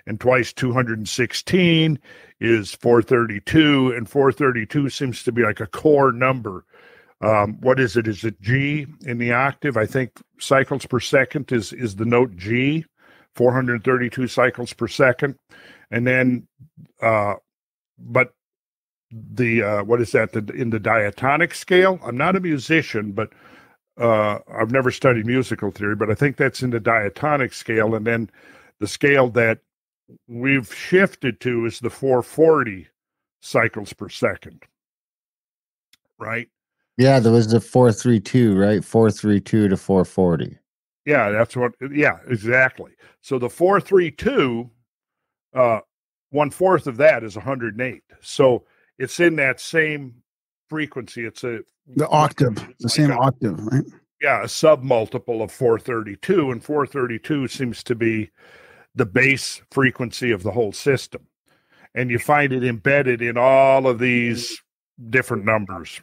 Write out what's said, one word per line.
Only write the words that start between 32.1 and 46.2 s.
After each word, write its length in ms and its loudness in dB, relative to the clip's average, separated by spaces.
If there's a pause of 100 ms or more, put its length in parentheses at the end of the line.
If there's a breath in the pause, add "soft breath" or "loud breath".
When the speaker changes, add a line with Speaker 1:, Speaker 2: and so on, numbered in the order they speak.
Speaker 1:
forty 640 2 (540)
cycles 500 -2
per 160 -14
second, 560 -6 (1500)
right? 300 -8 (500)
Speaker 2:
Yeah, 220 6
there 140 4
was 160 4
the 100 4
four 320 4
three 300 2
two, 360 2
right? 280 2
Four 260 4
three 300 0
two 260 2
to 80 2
four 300 0
forty. 520 -2 (480)
Speaker 1:
Yeah, 260 2
that's 260 0
what, 160 -2 (200)
yeah, 260 0 (100)
exactly. 640 0 (280 soft breath)
So 180 -6
the 120 -4
four 320 2
three 300 2
two, 580 -2 (840)
uh, 280 2 (480)